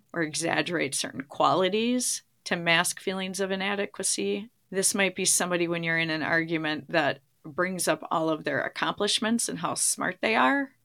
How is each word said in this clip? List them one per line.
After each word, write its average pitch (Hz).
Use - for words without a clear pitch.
or 170
exaggerate 151
certain -
qualities 190
to -
mask 170
feelings 190
of 190
inadequacy. 202
This 190
might 190
be 190
somebody 180
when 170
you're 165
in 165
an 156
argument 160
that 156
brings 175
up 156
all 165
of 156
their 143
accomplishments 208
and 160
how -
smart -
they 220
are. 269